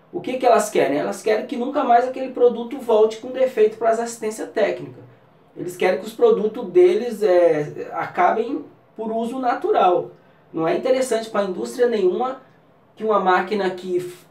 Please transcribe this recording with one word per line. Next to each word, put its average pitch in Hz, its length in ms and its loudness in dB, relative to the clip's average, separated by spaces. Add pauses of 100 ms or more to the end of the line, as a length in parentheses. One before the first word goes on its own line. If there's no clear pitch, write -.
(120)
o 170 100 -8
que 254 160 -6
que 254 80 0
elas 226 240 4
querem? 143 300 2
Elas 202 220 -6
querem 220 260 0
que 247 100 -8
nunca 269 260 -2
mais 247 240 4
aquele 262 240 -6
produto 240 460 2
volte 220 400 2
com 254 120 -12
defeito 254 480 2
para 226 120 0
as 226 100 2
assistências 233 520 -8
técnicas. 180 520 -4 (520)
Eles 165 220 -10
querem 185 220 2
que 220 80 -12
os - 60 -12
produtos 214 560 0
deles, 196 520 2
é, 170 720 2
acabem 220 720 -2 (320)
por 214 140 -6
uso 233 260 -4
natural. 254 720 0 (420)
Não 160 160 -2
é 175 80 0
interessante 254 540 -2
pra 202 140 -2
indústria 226 440 -2
nenhuma 220 540 -2 (540)
que 214 80 -16
uma 214 160 2
máquina 185 500 0
que 185 280 -6
f-, - 340 -10